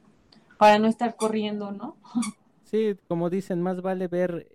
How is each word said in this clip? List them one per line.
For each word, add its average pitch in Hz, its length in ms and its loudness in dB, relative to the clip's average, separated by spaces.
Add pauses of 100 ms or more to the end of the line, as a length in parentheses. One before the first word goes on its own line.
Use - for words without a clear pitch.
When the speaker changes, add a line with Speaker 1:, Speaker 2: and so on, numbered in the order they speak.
(580)
Speaker 1:
para 208 220 8
no 220 80 4
estar 226 300 -2
corriendo, 208 540 -4
¿no? 226 320 -12
<laughs> 214 300 -4 (300)
Speaker 2:
Sí, 214 320 0 (120)
como 175 220 -2
dicen, 185 320 -2
más 180 200 -2
vale 185 260 -2
ver, 175 480 -2